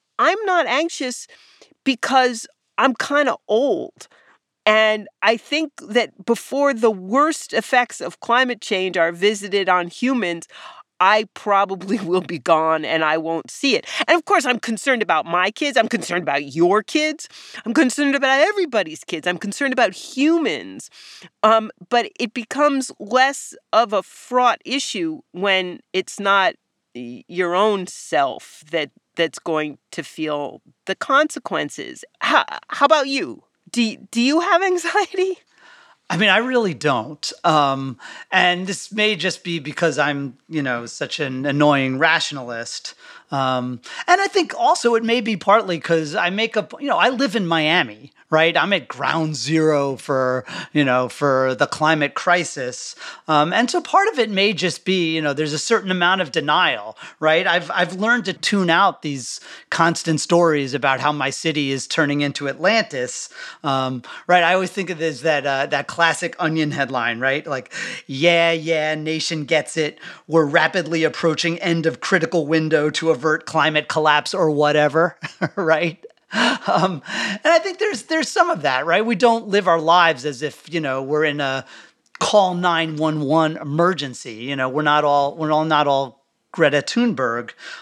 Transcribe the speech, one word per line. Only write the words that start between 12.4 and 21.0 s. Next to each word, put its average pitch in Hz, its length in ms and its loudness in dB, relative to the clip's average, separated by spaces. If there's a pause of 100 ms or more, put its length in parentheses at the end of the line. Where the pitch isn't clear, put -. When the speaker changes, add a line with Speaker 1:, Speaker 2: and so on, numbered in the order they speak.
Speaker 1:
gone 160 440 2
and 160 200 0
I 156 120 2
won't 160 340 -6
see 262 260 0
it. - 100 -6 (220)
And 330 80 6
of 330 80 -4
course, 370 200 2
I'm 247 140 0
concerned 233 440 -2
about 160 220 0
my 180 280 0
kids. 285 240 -4
I'm 226 120 2
concerned 180 360 -4
about 143 280 -4
your 175 300 4
kids. 311 460 -4 (360)
I'm 220 100 -6
concerned 277 420 2
about 269 240 2
everybody's 285 640 0
kids. 165 240 -4
I'm 175 100 -2
concerned 254 340 -4
about 226 220 2
humans. 240 960 -2 (540)